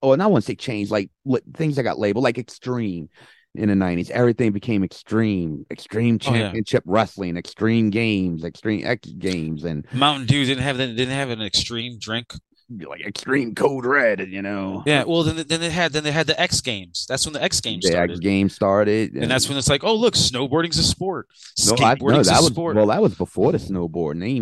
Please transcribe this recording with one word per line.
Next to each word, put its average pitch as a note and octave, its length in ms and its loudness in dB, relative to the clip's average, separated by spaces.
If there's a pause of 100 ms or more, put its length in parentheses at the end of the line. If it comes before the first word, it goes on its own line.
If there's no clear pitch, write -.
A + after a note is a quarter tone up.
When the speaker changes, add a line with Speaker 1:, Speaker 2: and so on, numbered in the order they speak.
Speaker 1:
Oh, C3+ 100 6
and D3 100 4
I G3+ 40 4
wouldn't E3 180 4
say A2+ 100 -6
changed, G#2 360 -4
like, G#2 200 0 (140)
li-, B2+ 160 0 (140)
things D#3 220 0
that C3+ 60 2
got F2 160 -2
labeled, G#2 260 2
like, B2 140 0
extreme A2 680 -6 (460)
in G#2 140 0
the G2+ 60 4
nineties. F2+ 360 0
Everything A#2 420 2
became G2+ 320 0
extreme. F#2+ 840 -2
Extreme A2+ 560 0
Speaker 2:
Oh, B2+ 80 2
yeah. A2+ 80 4
Speaker 1:
Championship G#2+ 440 -2
Wrestling, F#2+ 500 0
Extreme A2 540 0
Games, F#2+ 540 0
Extreme G#2 420 -4
X - 260 -4
Games, D#2+ 520 -4
and D#2 280 -6
Speaker 2:
Mountain C3+ 340 0
Dew C#3 180 2
didn't B2+ 180 0
have, C3+ 140 -2
didn't B2+ 320 -2
have C3+ 220 -4
an A2 120 -6
extreme A#2 560 -4
drink. A2+ 340 -8 (380)
Speaker 1:
Like, D#2+ 360 -12
Extreme A#2+ 480 -4
Code C3+ 320 0
Red, A2+ 420 2
you F#2+ 140 -8
know? G2 440 -6
Speaker 2:
Yeah, C#3+ 180 2
well, E3 180 2
then, D#3+ 240 -2
then E3 140 -2
they E3+ 100 -4
had, E3 220 0
then D3+ 120 -2
they D3 80 -2
had D#3 140 0
the D#3 140 0
X F3 200 0
Games. F#2+ 480 -6
That's C3 180 -2
when D#3+ 60 -6
the D3 100 -8
X F3+ 180 0
Games G2+ 240 -4
Speaker 1:
The F2+ 60 4
X E2+ 60 2
Speaker 2:
started. F2 240 0
Speaker 1:
Games G2 340 2
started, G#2 600 2
Speaker 2:
And C2 100 -6
Speaker 1:
and A#2 60 0
Speaker 2:
that's B2+ 180 0
when C#3 100 -4
it's C3 100 -2
like, C#3+ 160 0
"Oh, A3 100 2
look, A3 200 2
snowboarding's C#3+ 640 0
a - 40 2
sport. F3 460 -2 (380)
Speaker 1:
No, A2 60 4
I, A2+ 220 6
no, - 20 -
Speaker 2:
Skateboarding's C3 320 4
Speaker 1:
that G#2 120 6
Speaker 2:
a - 20 6
Speaker 1:
was, E3+ 100 6
Speaker 2:
sport." E3 240 -2
Speaker 1:
well, G#2+ 100 6
that A#2+ 160 2
was B2 120 2
before G2 380 0
the E3+ 60 2
snowboard. E2+ 600 -4
They F#2 120 -6
didn't C3+ 100 -2